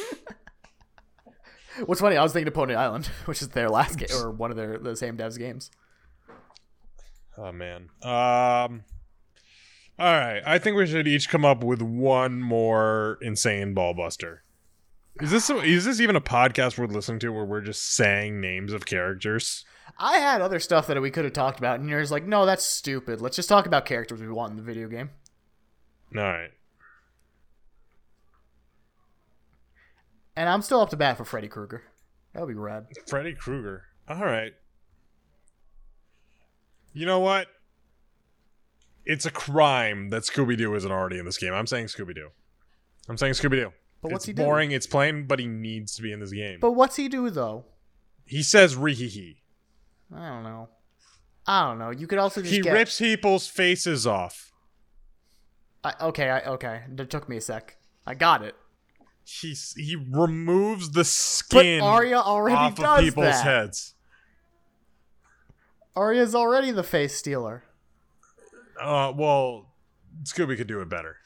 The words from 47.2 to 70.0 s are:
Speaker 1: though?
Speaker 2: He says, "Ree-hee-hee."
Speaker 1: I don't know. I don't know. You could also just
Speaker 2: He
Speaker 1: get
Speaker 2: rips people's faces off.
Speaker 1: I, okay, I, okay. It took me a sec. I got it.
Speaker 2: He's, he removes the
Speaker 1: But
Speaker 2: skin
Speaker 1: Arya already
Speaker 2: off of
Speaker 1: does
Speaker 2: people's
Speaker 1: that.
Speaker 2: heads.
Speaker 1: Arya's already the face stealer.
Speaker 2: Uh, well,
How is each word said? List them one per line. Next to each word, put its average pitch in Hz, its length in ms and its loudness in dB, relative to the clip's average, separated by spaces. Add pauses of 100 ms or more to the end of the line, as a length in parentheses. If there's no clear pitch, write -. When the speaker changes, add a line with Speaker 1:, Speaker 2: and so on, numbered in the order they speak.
Speaker 1:
though? 120 340 -6 (600)
Speaker 2:
He 147 160 -4
says, 175 340 8
"Ree-hee-hee." 120 640 -6 (720)
Speaker 1:
I 165 140 -16
don't 120 140 -14
know. 113 260 -16 (760)
I 190 220 4
don't 117 100 -6
know. 117 120 -6
You 139 160 -10
could 196 120 0
also 196 240 0
just 175 100 0
Speaker 2:
He 202 80 4
Speaker 1:
get 175 120 2
Speaker 2:
rips 226 260 4
people's 214 500 2
faces 175 580 2
off. 95 460 -4 (1300)
Speaker 1:
I, 143 180 -6
okay, 156 300 -2
I, 131 120 0
okay. 123 400 -8 (160)
It 131 120 -10
took 151 180 -8
me 120 80 -8
a 110 40 -8
sec. - 360 -10 (300)
I 127 80 -10
got 147 280 4
it. 107 120 -12 (720)
Speaker 2:
He's, - 520 -12
he 151 200 -8
removes 165 920 0
the 160 100 2
Speaker 1:
But 165 60 6
Speaker 2:
skin - 760 2
Speaker 1:
Arya 233 360 4
already 208 380 2
Speaker 2:
off 294 160 4
of - 120 -12
Speaker 1:
does 294 200 8
Speaker 2:
people's 151 220 2
Speaker 1:
that. 135 180 4
Speaker 2:
heads. 117 500 0 (2000)
Speaker 1:
Arya's 220 380 2
already 247 360 4
the 190 140 0
face 143 320 0
stealer. 123 480 -6 (1160)
Speaker 2:
Uh, 139 360 0
well, 139 560 0 (520)